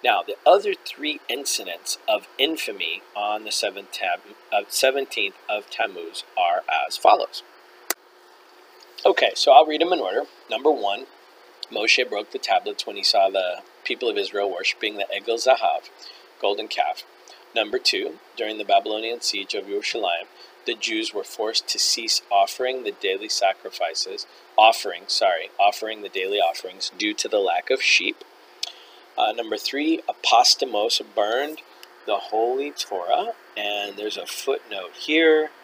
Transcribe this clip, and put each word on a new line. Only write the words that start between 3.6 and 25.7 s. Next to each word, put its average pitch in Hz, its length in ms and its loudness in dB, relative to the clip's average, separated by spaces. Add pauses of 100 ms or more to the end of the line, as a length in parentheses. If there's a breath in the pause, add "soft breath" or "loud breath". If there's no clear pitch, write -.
Tam-, - 440 -6 (160)
uh, 104 180 0
seventeenth 131 680 0 (120)
of 104 220 -6
Tammuz 90 540 -6 (140)
are 85 260 2 (240)
as - 100 -8
follows. - 460 2 (1600)
Okay, 139 300 4
so - 160 4
I'll 151 140 12
read 151 160 0
them 175 120 2
in 165 60 -2
order. 110 240 0 (260)
Number 131 220 2
one, 110 340 -2 (680)
Moshe 113 380 2
broke 104 220 -6
the - 80 -8
tablets 101 480 0
when 104 80 -10
he 98 80 -10
saw 95 260 4
the 92 320 -2 (220)
people 120 260 -2
of 101 80 -2
Israel 101 340 -2
worshiping 104 460 -4
the 98 180 -4
Egel 113 220 -2
Zahav, 113 520 2 (520 loud breath)
golden 104 260 -2
calf. - 360 -2 (520 loud breath)
Number 110 240 0
two, - 400 -2 (160)
during 110 220 -6
the 104 80 -8
Babylonian 107 560 0
siege 98 320 -4
of 98 120 -4
Yerushalayim, 101 640 -2 (380 loud breath)
the 123 100 -2
Jews 110 380 -4
were 101 100 -4
forced - 460 -4
to - 100 -2
cease - 500 0
offering 127 540 2
the 104 80 -2
daily 98 380 -2
sacrifices, 95 1000 -2 (300 loud breath)
offering, 104 500 4
sorry, 92 500 2
offering 107 440 0